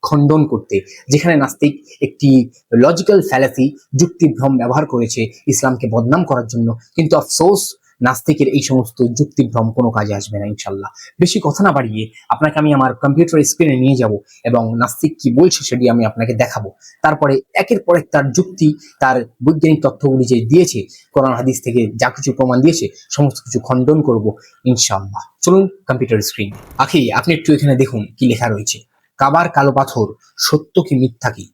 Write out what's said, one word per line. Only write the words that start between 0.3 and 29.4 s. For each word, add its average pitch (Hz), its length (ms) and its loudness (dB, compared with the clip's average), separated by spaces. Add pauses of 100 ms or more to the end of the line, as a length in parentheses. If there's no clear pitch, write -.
করতে, 127 280 -4 (340)
যেখানে 156 260 2
নাস্তিক 143 380 0 (280)
একটি 131 480 2 (340)
লজিক্যাল 175 380 4
ফ্যালাসি, 135 540 0 (200)
যুক্তিভ্রম 139 640 0
ব্যবহার 123 280 0
করেছে 120 360 -4 (260)
ইসলামকে 127 440 -2
বদনাম 123 340 0
করার 123 220 -2
জন্য। 113 260 -2 (220)
কিন্তু 160 220 2
আফসোস, - 580 0 (260)
নাস্তিকের 131 460 0
এই 139 140 0
সমস্ত 127 420 -2 (140)
যুক্তিভ্রম 117 540 -2
কোনো 120 200 0
কাজে 107 240 -4
আসবে 101 240 -8
না 101 60 -8
ইনশাআল্লাহ। 101 460 -10 (280)
বেশি 180 240 2
কথা 147 200 -2
না 190 80 2
বাড়িয়ে 113 320 -2 (260)
আপনাকে 151 300 -2
আমি 151 140 2
আমার 131 220 2
কম্পিউটার 156 480 2
স্ক্রিনে 147 320 0
নিয়ে 131 200 2
যাব 110 220 0 (260)
এবং 117 340 0
নাস্তিক 123 340 -2 (100)
কি 135 80 0 (100)
বলছে 175 240 4
সেটি 123 260 0
আমি 117 160 2
আপনাকে 113 280 -4
দেখাবো। 110 360 -4 (320)
তারপরে 151 400 2 (120)
একের 196 320 0
পর 175 120 4
এক - 140 -4
তার 143 200 0
যুক্তি, 180 360 0 (320)
তার 131 180 2 (260)
বৈজ্ঞানিক 156 400 2
তথ্যগুলি 131 420 0
যে 123 100 2 (100)
দিয়েছে, 143 340 2 (340)
কোরআন 131 200 2
হাদিস 123 300 -2
থেকে 120 180 0 (140)
যা 113 140 0
কিছু 139 240 -6
প্রমাণ 127 280 0
দিয়েছে, 156 240 2 (260)
সমস্ত 143 340 0
কিছু 120 140 -4
খণ্ডন 131 420 0
করব 113 240 0 (400)
ইনশাআল্লাহ। 101 580 -2 (180)
চলুন 190 260 4 (200)
কম্পিউটার 120 340 0
স্ক্রিন। 101 280 -8 (280)
আখি, 139 240 0 (100)
আপনি 147 220 -2
একটু - 200 -4
এখানে 143 220 2
দেখুন 127 260 0 (160)
কি 131 100 0
লেখা 117 200 0
রয়েছে। 107 300 -6 (400)
কাবার 156 320 2